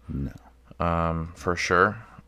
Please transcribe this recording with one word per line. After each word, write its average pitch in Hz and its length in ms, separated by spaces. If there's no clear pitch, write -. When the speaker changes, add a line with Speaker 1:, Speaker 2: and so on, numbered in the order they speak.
Speaker 1:
No. - 240
Speaker 2:
Um, 82 560
for 87 200
sure. 95 420